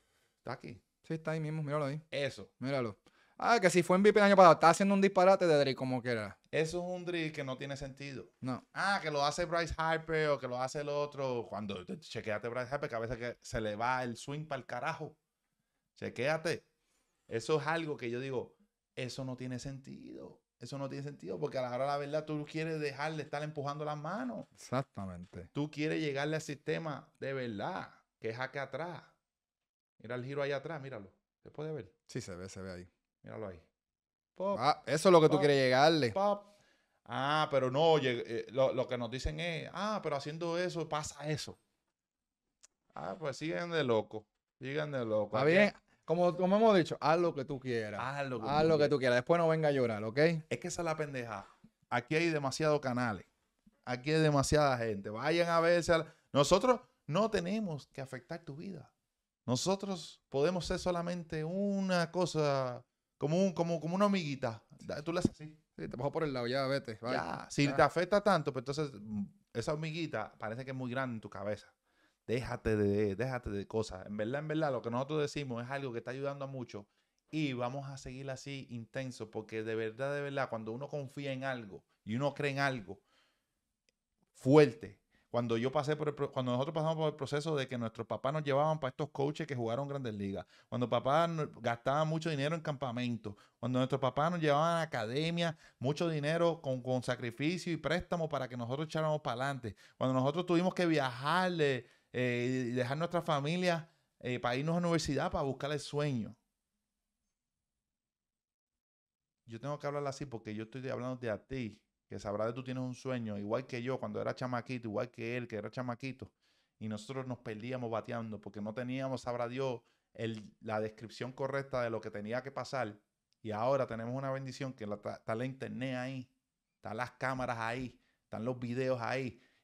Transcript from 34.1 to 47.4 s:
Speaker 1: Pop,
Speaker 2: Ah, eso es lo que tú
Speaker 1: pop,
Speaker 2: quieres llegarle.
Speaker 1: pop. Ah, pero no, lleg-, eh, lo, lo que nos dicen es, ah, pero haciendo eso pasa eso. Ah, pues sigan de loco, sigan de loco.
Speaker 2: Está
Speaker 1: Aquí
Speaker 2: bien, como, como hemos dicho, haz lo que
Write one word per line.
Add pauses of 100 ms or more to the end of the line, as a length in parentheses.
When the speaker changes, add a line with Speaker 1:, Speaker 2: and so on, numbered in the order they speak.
Speaker 1:
Pop,
Speaker 2:
Ah,
eso
es
lo
que
tú
Speaker 1:
pop,
Speaker 2:
quieres
llegarle.
Speaker 1:
pop. (600)
Ah,
pero
no,
lleg-,
eh,
lo,
lo
que
nos
dicen
es,
ah,
pero
haciendo
eso
pasa
eso. (1400)
Ah,
pues
sigan
de
loco, (320)
sigan
de
loco.
Speaker 2:
Está
Speaker 1:
Aquí
Speaker 2:
bien, (300)
como,
como
hemos
dicho,
haz
lo
que